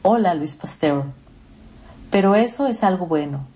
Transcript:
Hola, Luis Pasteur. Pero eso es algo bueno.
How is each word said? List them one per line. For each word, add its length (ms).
Hola, 340
Luis 220
Pasteur. 480
Pero 240
eso 320
es 160
algo 240
bueno. 500